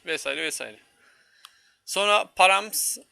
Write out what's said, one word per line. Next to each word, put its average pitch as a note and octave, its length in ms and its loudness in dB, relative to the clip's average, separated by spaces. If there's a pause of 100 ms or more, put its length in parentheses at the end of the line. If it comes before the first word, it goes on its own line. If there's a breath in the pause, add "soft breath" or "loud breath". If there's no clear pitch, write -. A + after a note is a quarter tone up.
vesaire D3+ 360 -6
vesaire. B2 380 -8 (1080 soft breath)
Sonra G#3 500 0
params, G3 600 2 (140)